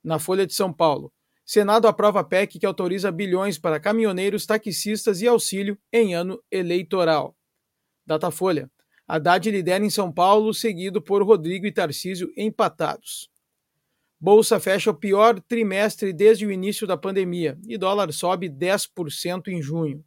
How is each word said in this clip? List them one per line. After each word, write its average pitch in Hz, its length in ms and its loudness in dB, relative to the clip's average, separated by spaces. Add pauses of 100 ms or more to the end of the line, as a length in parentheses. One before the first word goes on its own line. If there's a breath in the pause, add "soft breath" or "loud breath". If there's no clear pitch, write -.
Na 160 160 -2
Folha 185 280 0
de - 80 -10
São 190 180 -2
Paulo, 147 400 -2 (320)
Senado 214 440 4
aprova 202 340 2
pec 185 360 -2
que 208 80 0
autoriza 190 440 -2
bilhões 185 480 -2
para 156 220 -2
caminhoneiros, 202 680 0
taxistas 208 720 -2
e 233 60 0
auxílio 202 500 0 (160)
em 220 220 2
ano 170 360 -4
eleitoral. 175 840 0 (720)
Datafolha, 156 640 -2 (360)
Haddad 175 440 2
lidera 190 340 0
em 208 60 0
São 190 200 -2
Paulo, 202 440 4
seguido 185 480 -4
por 202 200 0
Rodrigo 185 440 2
e 190 60 -2
Tarcísio 180 640 -4
empatados. - 920 -4 (880)
Bolsa 202 420 4
fecha 196 300 0
o 165 40 -4
pior 202 460 2
trimestre 208 720 -2
desde 208 340 4
o 202 60 -4
início 196 340 -4
da 180 100 0
pandemia 175 720 -4
e 226 100 -10
dólar 190 360 -2
sobe 180 360 -4
dez 175 380 -2
por 165 240 -10
cento 180 400 -8
em 175 100 -6
junho. 151 460 -6